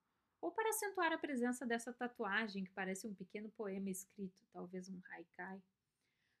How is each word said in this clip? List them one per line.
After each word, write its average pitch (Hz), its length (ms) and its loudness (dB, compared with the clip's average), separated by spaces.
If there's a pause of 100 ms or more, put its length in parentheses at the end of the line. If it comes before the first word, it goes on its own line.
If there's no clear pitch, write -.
(380)
Ou 339 120 0
para 440 180 4
acentuar 392 420 4
a 330 60 4
presença 254 480 2
dessa 233 260 2
tatuagem 214 720 0
que 185 80 -4
parece 190 360 -2
um 208 60 -4
pequeno 208 360 -8
poema 196 400 -2
escrito, - 640 -6
talvez 185 340 -6
um 180 220 -8
haikai? 180 500 -10 (800)